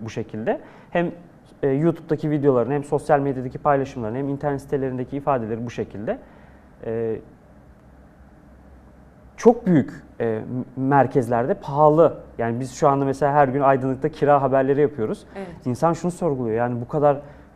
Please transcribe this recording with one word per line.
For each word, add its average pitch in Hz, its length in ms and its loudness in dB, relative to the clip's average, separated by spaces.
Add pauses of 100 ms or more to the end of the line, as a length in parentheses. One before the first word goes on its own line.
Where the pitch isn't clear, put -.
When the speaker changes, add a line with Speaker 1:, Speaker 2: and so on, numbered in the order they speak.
Speaker 1:
bu 110 60 -10
şekilde. 120 500 -6 (300)
Hem, 175 220 -2 (500)
e, 143 60 2
YouTube'daki 156 640 0
videoların, 135 400 2
hem 143 140 -2
sosyal 147 360 2
medyadaki 131 380 -4
paylaşımların, 135 560 -2
hem 139 140 -4
internet 139 320 -4
sitelerindeki 131 560 -6
ifadeleri 120 500 -4
bu 117 40 -10
şekilde. 120 480 -8 (680)
E, 113 300 -4 (2250)
çok 233 300 4
büyük, 165 360 2 (180)
e, 117 60 -4
m-, 110 160 -4 (340)
merkezlerde 131 760 2
pahalı. 151 600 4 (220)
Yani 117 220 -2
biz 127 120 -8
şu - 160 2
anda 139 160 2
mesela 139 280 0
her 143 160 4
gün 131 120 -2
Aydınlık'ta 135 480 2
kira 143 340 2
haberleri 135 380 2
yapıyoruz. 143 460 -2 (100)
Speaker 2:
Evet. 180 300 -14
Speaker 1:
İnsan 123 260 0
şunu 175 180 -4
sorguluyor, 127 460 -2
yani 120 240 -2
bu 120 80 -10
kadar 147 280 2 (400)